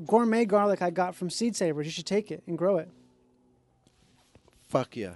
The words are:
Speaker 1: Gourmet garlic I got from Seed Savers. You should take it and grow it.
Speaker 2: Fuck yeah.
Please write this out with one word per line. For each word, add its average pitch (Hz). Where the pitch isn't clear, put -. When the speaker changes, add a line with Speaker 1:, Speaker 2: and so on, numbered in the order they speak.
Speaker 1:
Gourmet 226
garlic 202
I 180
got 180
from 180
Seed 226
Savers. 151
You 160
should 160
take 202
it 151
and 165
grow 180
it. 160
Speaker 2:
Fuck -
yeah. 95